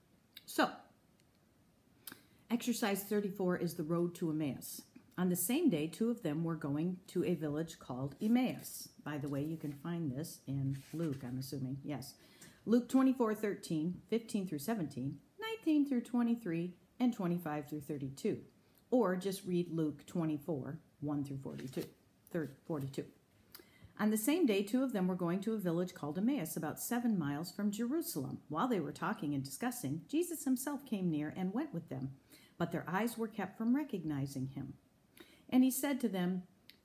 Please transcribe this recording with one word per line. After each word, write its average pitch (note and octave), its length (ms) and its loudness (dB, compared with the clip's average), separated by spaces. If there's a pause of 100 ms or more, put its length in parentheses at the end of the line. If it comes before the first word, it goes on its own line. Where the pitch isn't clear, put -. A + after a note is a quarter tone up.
(460)
So, - 240 2 (1800)
exercise A3+ 520 0
thirty-four F#3+ 560 0
is E3 160 -2
the E3+ 80 -2
road E3+ 320 2
to E3 160 -2
Emmaus. D3+ 500 -2 (380)
On F3+ 100 4
the F3 80 4
same C#4+ 320 4
day, D#3 180 4
two A3+ 240 0
of A#3 120 -4
them D#3+ 220 0
were E3 100 0
going D3+ 420 0 (120)
to F3 160 0
a F3+ 100 2
village D#3 440 -2
called C3+ 440 -6
Emmaus. A3+ 640 2 (160)
By D3 140 -4
the C#3+ 100 -4
way, C#3 140 0
you D#3+ 160 -4
can D3+ 140 -6
find E3 380 -4
this D3 360 -6
in C#3 320 -2 (160)
Luke, D3+ 280 -2
I'm B2+ 160 -6
assuming. C3 460 -6
Yes. C#3 300 -6 (500)
Luke A#3+ 240 4
twenty-four B3+ 460 6
thirteen, F3+ 760 -2
fifteen G#3+ 400 0
through D3 120 -4
seventeen, D#3 580 -4 (200)
nineteen F#4+ 480 4
through B3+ 140 2
twenty-three, A3+ 720 2 (260)
and B3 140 4
twenty-five E3+ 560 0
through D3+ 140 -4
thirty-two. C#3 560 -2 (520)
Or F#3+ 260 6
just F#3 280 -2
read F3 260 2
Luke D#3 360 0
twenty-four, D3+ 720 -2 (220)
one D3 220 0
through C3+ 200 -6
forty-two, C#3+ 420 -6 (460)
thir-, D#3 260 -4 (100)
forty-two. C#3 380 -4 (960)
On G#3+ 80 4
the A3 80 4
same D4 300 4
day, G3+ 160 4
two B3+ 200 2
of B3 120 0
them F#3 120 4
were F#3 80 2
going F3 260 2
to A3 120 -2
a A3 60 0
village F3+ 340 0
called D3 240 -6
Emmaus, G#3 400 0
about D#3+ 240 -4
seven A#3 380 2
miles C#3+ 340 0
from G#3 180 -2
Jerusalem. A3+ 680 -2 (100)
While D#3+ 180 0
they A3 140 2
were D3 120 -2
talking D#3+ 420 -2
and C3+ 100 -2
discussing, E3 640 -4
Jesus E4 360 -2
himself C4+ 420 0
came F#3 240 0
near D3+ 260 0
and F#3+ 160 0
went C#4 220 -2
with - 160 -6
them, C3+ 220 -6 (440)
but F3 160 0
their D3+ 160 -4
eyes A3 300 0
were A3 100 -2
kept G3 300 -6
from A#3 180 4
recognizing D3+ 800 -2
him. C3 180 -8 (800)
And B3+ 120 8
he C4 80 8
said C#4+ 300 0
to A#3 80 2
them, F#3 360 0 (400)